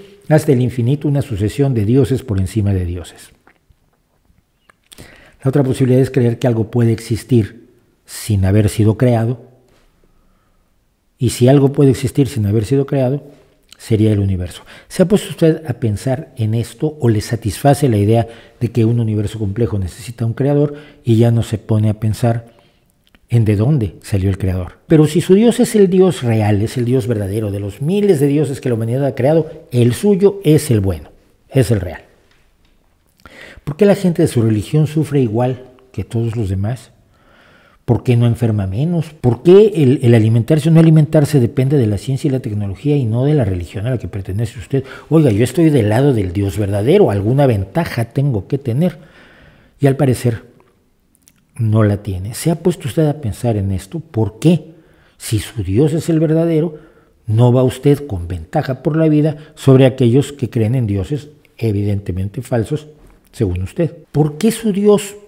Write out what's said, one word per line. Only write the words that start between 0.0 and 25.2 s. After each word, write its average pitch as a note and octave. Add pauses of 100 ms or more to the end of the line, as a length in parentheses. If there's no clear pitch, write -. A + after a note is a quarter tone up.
hasta D#3
el B2
infinito, B2+
una C#3+
sucesión A#2
de G#2+
dioses B2
por G2
encima G2+
de F2+
dioses. - (2250)
La C3+
otra C#3+
posibilidad B2+
es B2+
creer A#2+
que C3
algo A2+
puede A#2
existir - (360)
sin G2
haber G#2
sido G#2+
creado. A#2+ (1700)
Y A#2+
si A#2+
algo C#3
puede C#3+
existir B2+
sin G#2+
haber G2+
sido C#3
creado, C#3 (540)
sería G#2+
el G2+
universo. F#2+ (220)
¿Se -
ha F3
puesto G3+
usted D#3
a -
pensar A#2+
en A2
esto D3+
o A#2+
le G#2+
satisface B2+
la A2
idea A2 (320)
de A2+
que A#2
un A#2+
universo G#2+
complejo G#2+
necesita G2
un A#2
creador C#3+ (300)
y A2+
ya A#2
no A2+
se -
pone G#2+
a G#2+
pensar A#2 (800)
en A#2
de G#2
dónde A2+
salió G2
el F#2
creador? F#2 (160)
Pero D#3
si D3+